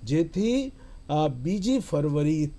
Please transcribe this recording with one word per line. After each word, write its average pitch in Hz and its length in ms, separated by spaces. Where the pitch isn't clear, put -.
જેથી 202 680
આ 151 180
બીજી 185 500
ફરવરી 151 800